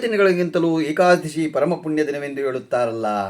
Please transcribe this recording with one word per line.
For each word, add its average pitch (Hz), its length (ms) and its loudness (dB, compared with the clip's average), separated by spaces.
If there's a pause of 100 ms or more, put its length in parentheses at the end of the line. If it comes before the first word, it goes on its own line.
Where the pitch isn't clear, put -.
ದಿನಗಳಿಗಿಂತಲೂ 180 760 2
ಏಕಾದಶಿ 156 680 2
ಪರಮ 151 260 0
ಪುಣ್ಯ 156 320 -2
ದಿನವೆಂದು 143 360 -6
ಹೇಳುತ್ತಾರಲ್ಲ, 123 640 -2 (240)